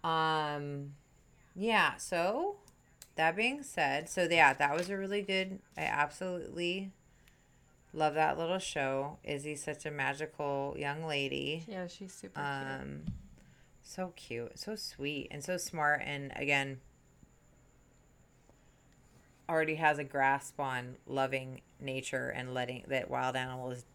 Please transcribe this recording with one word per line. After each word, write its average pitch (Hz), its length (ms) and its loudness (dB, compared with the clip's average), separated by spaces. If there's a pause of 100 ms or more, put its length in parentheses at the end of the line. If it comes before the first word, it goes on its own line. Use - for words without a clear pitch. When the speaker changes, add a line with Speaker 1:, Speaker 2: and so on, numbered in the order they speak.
Speaker 1:
Um, 147 880 0 (600)
yeah, 190 420 4
so 226 600 0 (580)
that 160 200 4
being 254 260 0
said, 156 480 0
so 180 200 2
yeah, 160 240 10
that 147 220 4
was 175 140 0
a 196 80 -2
really 196 240 -2
good, 190 380 0 (180)
I 156 60 -4
absolutely 175 1080 -2 (1000)
love 156 220 2
that 151 220 4
little 165 220 0
show. 139 640 -2
Izzy's 147 400 -6
such 151 220 -8
a 156 60 -4
magical 143 840 -2
young 147 280 -4
lady. 143 600 -2
Speaker 2:
Yeah, 185 200 -8
she's 190 260 -14
super 185 280 -10
cute. 143 40 -4 (360)
Speaker 1:
Um, 139 220 -10 (800)
so 185 320 -8
cute, - 420 -10
so 214 180 -8
sweet, 143 560 -6
and 143 120 -10
so 185 140 -4
smart, 147 480 2
and 139 300 -6
again, 139 440 0 (2750)
already 160 260 4
has 151 240 6
a 147 40 -4
grasp 139 560 2
on 127 360 -2 (100)
loving 131 560 0 (180)
nature 131 500 -4
and 127 240 -6
letting, 123 340 -4
that 131 220 0
wild 127 260 0
animals 127 600 -4